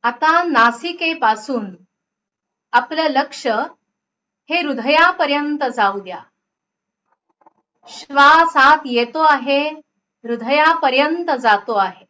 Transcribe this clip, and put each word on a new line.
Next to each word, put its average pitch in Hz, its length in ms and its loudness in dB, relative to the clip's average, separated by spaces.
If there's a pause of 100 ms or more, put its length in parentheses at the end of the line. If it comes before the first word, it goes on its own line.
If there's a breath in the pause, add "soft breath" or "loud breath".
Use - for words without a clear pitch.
आता 320 400 0
नासिकेपासून 277 1300 -2 (960)
आपलं 269 320 0
लक्ष 269 440 -4 (1000)
हे 339 120 -2
हृदयापर्यंत 294 1000 0 (120)
जाऊ 202 240 -2
द्या. 180 240 -14 (1600)
श्वास 302 720 2
आत 285 280 6
येतो 240 340 -2
आहे, 285 500 0 (540)
हृदयापर्यंत 294 1080 0 (100)
जातो 214 320 0
आहे. 190 360 -2